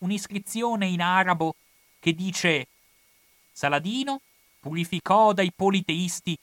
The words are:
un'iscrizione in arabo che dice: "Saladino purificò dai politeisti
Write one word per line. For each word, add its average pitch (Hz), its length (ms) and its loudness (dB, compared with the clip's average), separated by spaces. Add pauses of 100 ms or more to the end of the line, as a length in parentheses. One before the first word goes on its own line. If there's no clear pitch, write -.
un'iscrizione 202 840 -4
in 180 140 -2
arabo 175 540 2 (440)
che 170 160 2
dice: 170 520 0 (840)
"Saladino 220 680 -2 (400)
purificò 180 720 2
dai 185 180 0
politeisti 180 920 -2